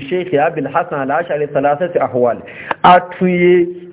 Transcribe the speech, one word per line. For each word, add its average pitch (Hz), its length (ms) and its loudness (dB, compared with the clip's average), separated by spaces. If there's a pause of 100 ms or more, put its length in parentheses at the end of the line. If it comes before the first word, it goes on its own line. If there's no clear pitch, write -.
Sheikh 180 240 -4
Abi 156 280 0
al-Hasan 147 380 -4 (120)
al-Ash'ari 151 360 -2
thalathati 147 520 -2
ahwal. 120 380 0 (460)
Atuye 180 840 4 (260)